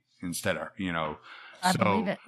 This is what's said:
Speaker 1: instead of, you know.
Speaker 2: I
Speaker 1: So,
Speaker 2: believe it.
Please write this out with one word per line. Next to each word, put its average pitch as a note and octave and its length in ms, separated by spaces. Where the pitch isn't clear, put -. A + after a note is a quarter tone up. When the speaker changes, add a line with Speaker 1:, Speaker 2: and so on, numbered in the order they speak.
Speaker 1:
instead F2 360
of, D#2 180
you F#2 160
know. D#2 240
Speaker 2:
I F#3 100
Speaker 1:
So, - 60
Speaker 2:
believe G3+ 300
it. F3+ 200